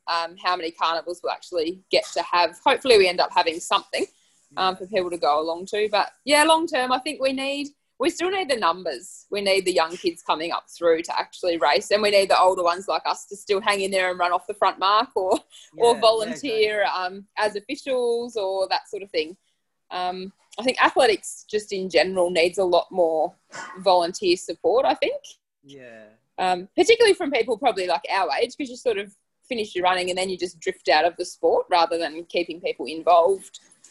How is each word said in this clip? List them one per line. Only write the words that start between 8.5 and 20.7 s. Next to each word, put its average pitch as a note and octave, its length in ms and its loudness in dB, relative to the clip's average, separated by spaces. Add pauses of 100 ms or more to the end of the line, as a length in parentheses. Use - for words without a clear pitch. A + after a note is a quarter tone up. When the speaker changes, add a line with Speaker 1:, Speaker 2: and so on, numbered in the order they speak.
Speaker 1:
numbers. F3 760 -4
We G3+ 120 -4
need G3 240 2
the F#3 80 0
young E3 240 2
kids - 240 -4
coming D#3+ 320 -4
up - 160 -8
through E3+ 340 0
to - 160 -4
actually E3+ 380 -4
race, E3 340 2
and G#3 100 2
we G#3 100 2
need G3 180 4
the F3+ 100 6
older F#3 240 4
ones F3 240 0
like E3 180 -4
us - 220 -4
to G3+ 80 -16
still G3+ 240 -2
hang G3+ 220 0
in G3 100 -2
there F#3 180 0
and F3+ 80 -4
run F3+ 140 0
off F3+ 160 -2
the G#3 60 -8
front F#3+ 260 0
mark G3+ 360 2
or, F#3 160 -2
or D#4+ 80 2 (500)
Speaker 2:
Yeah, A#3 60 4
yeah, - 40 -6
Speaker 1:
volunteer, A3 840 2
Speaker 2:
exactly. F3+ 220 -2 (120)
Speaker 1:
um, G3+ 100 -16 (100)
as G#3 200 -2
officials A#3+ 800 -4
or F#3+ 320 -2
that - 180 -4
sort G3 160 -12
of G3 80 -18
thing. D#3+ 240 -4 (560)
Um, F#3 400 -6 (260)
I G#3+ 60 -8
think B3+ 180 -2